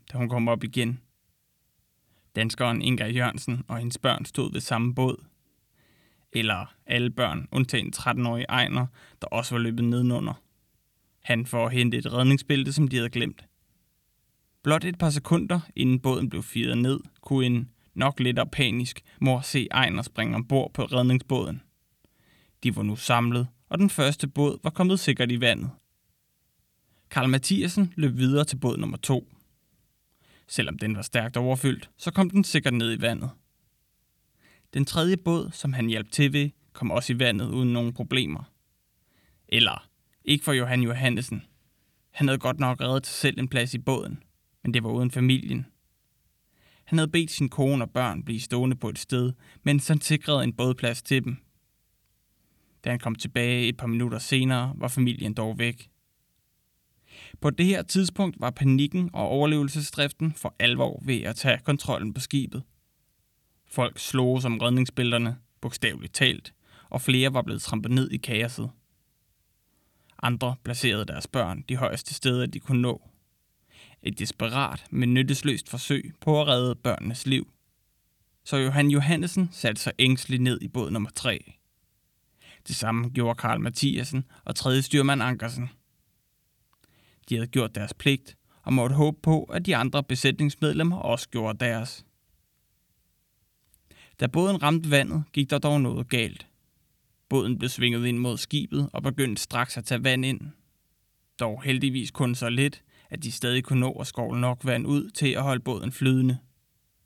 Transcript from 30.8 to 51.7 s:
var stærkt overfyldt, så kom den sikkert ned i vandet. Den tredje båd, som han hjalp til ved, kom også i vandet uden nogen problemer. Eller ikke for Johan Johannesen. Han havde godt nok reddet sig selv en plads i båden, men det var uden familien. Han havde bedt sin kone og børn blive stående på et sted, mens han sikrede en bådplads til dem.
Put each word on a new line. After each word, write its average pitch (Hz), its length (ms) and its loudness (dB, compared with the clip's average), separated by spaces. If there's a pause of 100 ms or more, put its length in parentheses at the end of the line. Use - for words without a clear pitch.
var 101 60 -6
stærkt 117 340 -2
overfyldt, 127 600 -2
så - 140 -8
kom 185 200 2
den 101 140 4
sikkert 135 300 2
ned 117 180 0
i 110 80 -4
vandet. 117 300 -2 (1400)
Den 139 100 2
tredje 170 320 2
båd, 170 360 0
som 143 200 -4
han 127 140 0
hjalp 110 240 -2
til 143 220 4
ved, 143 180 0 (220)
kom - 180 -4
også 123 220 -2
i 120 60 -2
vandet 123 320 0
uden 127 220 0
nogen 120 200 -2
problemer. 123 600 -4 (960)
Eller - 400 2 (360)
ikke 147 200 2
for 151 80 0
Johan 123 300 2
Johannesen. 123 600 -2 (680)
Han 143 180 2
havde 135 100 2
godt 127 200 -2
nok 127 220 0
reddet 131 260 0
sig - 80 -8
selv - 240 0
en 131 100 -2
plads 123 260 -2
i 120 40 -2
båden, 127 440 -4 (400)
men 120 120 -2
det 117 100 2
var 113 60 -2
uden 123 200 0
familien. 127 560 2 (1160)
Han 160 140 2
havde 160 120 2
bedt 165 200 2
sin 139 180 0
kone 135 360 2
og - 60 -8
børn 123 340 -2
blive 117 160 -6
stående 127 360 0
på 120 120 -4
et - 100 -8
sted, 123 340 -2 (300)
mens 143 260 2
han 151 120 4
sikrede 147 440 0
en 120 80 0
bådplads 123 500 0
til 131 220 2
dem. 127 120 -6 (1500)